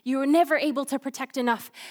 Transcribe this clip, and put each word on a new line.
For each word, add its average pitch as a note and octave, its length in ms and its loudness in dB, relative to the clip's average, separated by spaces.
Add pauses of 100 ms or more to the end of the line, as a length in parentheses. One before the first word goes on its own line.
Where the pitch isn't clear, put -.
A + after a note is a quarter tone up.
You C4+ 200 -2
are C#4 40 0
never D4+ 300 4
able C#4 300 -2
to C4+ 120 -4
protect - 380 -8
enough. A#3+ 340 -2 (200)